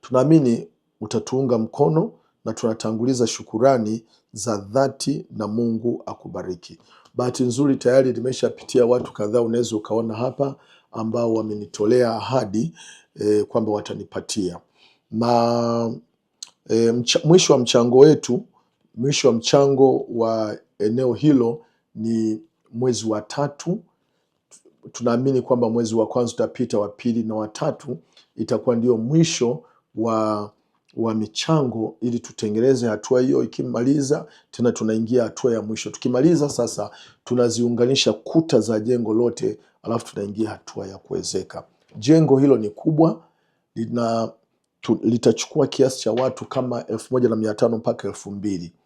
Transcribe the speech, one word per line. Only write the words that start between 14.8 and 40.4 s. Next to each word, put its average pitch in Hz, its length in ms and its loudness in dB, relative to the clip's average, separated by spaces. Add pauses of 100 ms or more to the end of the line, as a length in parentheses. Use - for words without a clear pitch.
Na, 117 840 0 (720)
eh, 113 260 4
mcha-, 120 300 0
mwisho 165 280 6
wa 139 60 6
mchango 123 400 4
wetu, 143 440 6 (520)
mwisho 131 340 0
wa 117 60 4
mchango 135 800 4
wa 113 420 -2 (220)
eneo 120 360 0
hilo 120 460 2 (340)
ni 110 460 -2 (320)
mwezi 117 340 -2
wa 110 160 -2
tatu. 147 560 -6 (1120)
Tunaamini 123 500 0
kwamba 120 280 0
mwezi 113 240 -2
wa 110 120 2
kwanza 120 260 -2
utapita, 117 460 -4
wa 101 100 -2
pili 117 340 -4
na 110 120 -6
wa 107 140 -6
tatu 135 480 -6 (400)
itakuwa 117 400 -2
ndio 117 200 2
mwisho 123 680 0 (320)
wa, 107 560 -2 (460)
wa 113 180 -2
michango, 113 880 -2
ili 120 200 -4
tutengeneze 117 680 0
hatua 110 320 0
hiyo. 131 220 2
Ikimaliza, 131 840 -2 (240)
tena 117 220 0
tunaingia 113 500 0
hatua 117 300 -2
ya 110 100 -2
mwisho. 107 280 -8
Tukimaliza 143 580 2
sasa, 110 420 -6 (340)
tunaziunganisha 120 880 2
kuta 160 480 0
za 110 200 -2
jengo 113 340 -2
lote, 113 440 -2 (240)
alafu 113 240 -4
tunaingia 104 440 -6